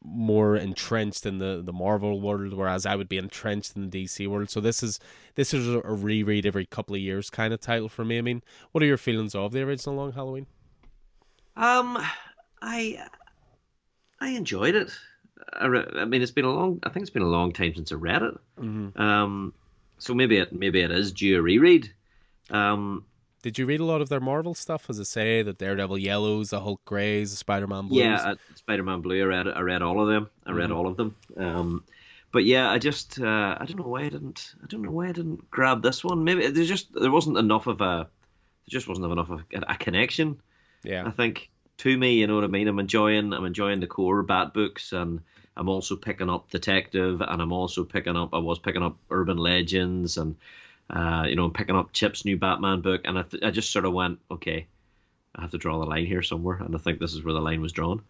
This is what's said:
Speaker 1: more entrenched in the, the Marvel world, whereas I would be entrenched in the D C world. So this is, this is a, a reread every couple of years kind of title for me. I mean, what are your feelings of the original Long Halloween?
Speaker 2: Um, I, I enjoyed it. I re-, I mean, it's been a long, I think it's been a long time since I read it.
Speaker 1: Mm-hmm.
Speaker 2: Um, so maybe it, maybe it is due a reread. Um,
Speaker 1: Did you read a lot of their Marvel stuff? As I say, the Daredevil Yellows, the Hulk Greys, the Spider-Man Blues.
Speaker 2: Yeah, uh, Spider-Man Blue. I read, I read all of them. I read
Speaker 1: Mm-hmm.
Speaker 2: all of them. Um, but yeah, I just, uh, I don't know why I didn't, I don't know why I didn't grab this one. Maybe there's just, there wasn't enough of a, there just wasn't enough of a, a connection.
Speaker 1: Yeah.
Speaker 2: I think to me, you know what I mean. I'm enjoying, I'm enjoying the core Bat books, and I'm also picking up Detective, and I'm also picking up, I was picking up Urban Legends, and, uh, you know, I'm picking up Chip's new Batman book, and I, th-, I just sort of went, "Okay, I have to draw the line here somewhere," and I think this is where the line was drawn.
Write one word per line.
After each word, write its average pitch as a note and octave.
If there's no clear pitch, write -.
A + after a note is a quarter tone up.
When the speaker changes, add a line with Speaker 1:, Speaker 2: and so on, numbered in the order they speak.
Speaker 1:
more G#2+
entrenched G#2
in G2
the, F#2+
the F2+
Marvel G2+
world, G2+
whereas F#2+
I G2+
would G2
be F#2+
entrenched G2+
in G2+
the F#2+
D F#2+
C G2
world. G2+
So -
this A2+
is, A2
this C#3
is B2+
a, A#2+
a G#2+
reread G#2
every F#2+
couple -
of G2
years F#2+
kind A2
of A2+
title A2+
for -
me. A2+
I A#2
mean, A#2+
what D#3
are D3+
your C#3
feelings A2
of G2+
the C3
original C#3
Long C#3
Halloween? C3+
Speaker 2:
Um, A#3+
I, A3+
I C4+
enjoyed D3+
it. G#3+
I -
re-, B2+
I G2
mean, B2
it's B2
been C3
a C3
long, E3+
I -
think G3
it's G3
been G2+
a F2+
long E2+
time E2+
since D#2+
I D#2
read E2+
it. A2+
Speaker 1:
Mm-hmm. G#2+
Speaker 2:
Um, G#2
so -
maybe A#2+
it, F2+
maybe F#2
it E2+
is F#2+
due F#2+
a E2+
reread. A#2
Um, G2+
Speaker 1:
Did A2+
you C3
read D3
a E3
lot D#3+
of C3+
their C#3+
Marvel D3+
stuff? -
As G#2+
I G2
say, A2+
the G#2
Daredevil G2
Yellows, G#2
the G2+
Hulk G2+
Greys, G#2
the G2+
Spider-Man G2
Blues. B2+
Speaker 2:
Yeah, A2
uh, G2+
Spider-Man F#2+
Blue. F#2
I -
read, F#2
I F2
read F2+
all F2+
of G#2+
them. G#2+
I F#2
read F2
Speaker 1:
Mm-hmm. E2+
Speaker 2:
all F2
of F#2
them. A2
Um, E2+
but B2
yeah, B2+
I A2+
just, C#3
uh, G#2+
I -
don't F#3
know C#3
why B2+
I D3
didn't, D3
I -
don't A2
know G3+
why E3+
I F3+
didn't E3
grab C3
this B2+
one. F3
Maybe E3+
there's D#3+
just, -
there C3
wasn't D3+
enough A2
of G#2+
a, G2+
there -
just C3
wasn't F2+
enough E2+
of D#2+
a, F2+
a -
connection. B2+
Speaker 1:
Yeah. F#2
Speaker 2:
I A2+
think A2+
to C3
me, B2+
you G#2+
know G#2+
what G#2
I G2
mean. G2+
I'm G2+
enjoying, G#2
I'm F#2
enjoying G2+
the F2+
core F#2+
Bat F#2
books, -
and E2+
I'm F2+
also F#2+
picking G2
up F2+
Detective, F#2
and E2+
I'm E2+
also F2+
picking F2
up, E2+
I E2
was E2
picking F2
up E2
Urban F2
Legends, F2+
and, D#2+
uh, E2
you C#2
know, F2
I'm E2+
picking -
up F2+
Chip's -
new G2+
Batman F#2+
book, F#2
and F2+
I, F2+
th-, -
I A2
just A2
sort F#2+
of F#2
went, F2+
"Okay, E2
I E2+
have E2
to E2
draw D#2+
the D#2
line D#2
here F#2
somewhere," F2
and F2
I D#2+
think D2+
this D#2+
is D2+
where D#2+
the D#2
line D#2+
was D#2+
drawn. F2